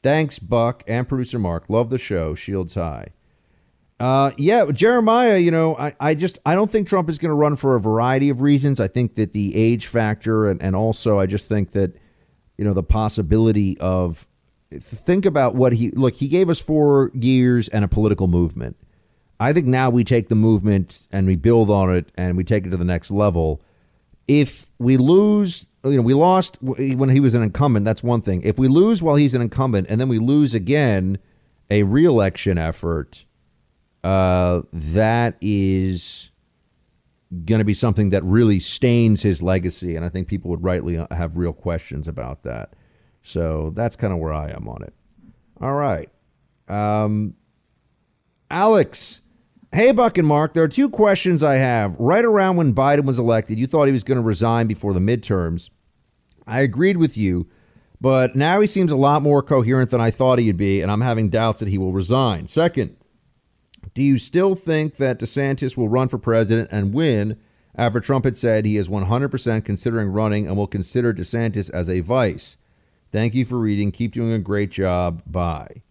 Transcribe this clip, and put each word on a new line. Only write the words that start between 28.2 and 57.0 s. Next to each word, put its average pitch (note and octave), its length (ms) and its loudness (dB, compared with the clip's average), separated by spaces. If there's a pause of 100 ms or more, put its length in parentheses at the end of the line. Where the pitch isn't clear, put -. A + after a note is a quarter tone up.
thing. F#2 200 -2
If - 160 -2
we C3 100 2
lose F3+ 340 2
while D3+ 140 2
he's C#3+ 180 2
an B2 80 0
incumbent A2+ 460 -2
and A2 120 -2
then C3 80 -2
we A#2 100 0
lose C3 360 2
again G2+ 640 0 (520)
a G#2 120 4
re-election G2+ 760 2
effort, E2 640 -6 (800)
uh, F#2 580 2 (100)
that G#2+ 680 0
is F#2+ 880 -2 (1120)
gonna A2 200 2
be G#2 100 0
something G#2 360 0
that F#2+ 120 0
really G2+ 380 4
stains A#2 600 2
his F#2 200 0
legacy, F2+ 540 -2
and D#2+ 80 -8
I E2+ 60 -6
think F2+ 180 -8
people F2+ 220 -6
would E2+ 120 -6
rightly, F2 360 -4
uh, E2 120 -8
have E2 260 -6
real F2 180 -4
questions D#2+ 520 -8
about C#2 380 -12
that. A#1 300 -12 (480)
So D#2+ 520 -6
that's A#2 220 -4
kinda F#2+ 200 -4
where D#2+ 160 -6
I D2+ 180 -8
am G#1+ 180 -14
on - 140 -14
it. G1+ 100 -18 (680)
All C3+ 120 -6
right. C3 380 -4 (580)
Um, G#2+ 680 -2 (1160)
Alex, F#3+ 720 0 (500)
"Hey, A3+ 180 6
Buck A3+ 280 2
and D#3 100 4
Mark, D3 240 2
there D#3+ 120 2
are D#3 40 2
two C4 220 0
questions F#3 520 2
I C#3+ 120 4
have. A#2 440 0
Right F#3 280 2
around F#3+ 300 2
when D3 180 2
Biden C#3 320 2
was B2+ 120 -2
elected, A2+ 400 0
you C3 80 -2
thought D3 200 2
he C#3 60 2
was A#2+ 120 -2
gonna B2+ 160 -2
resign A2+ 460 0
before G2+ 260 -4
the F2+ 80 0
midterms. F#2 720 -2 (760)
I B2+ 140 -4
agreed D#3 380 0
with D#3 180 0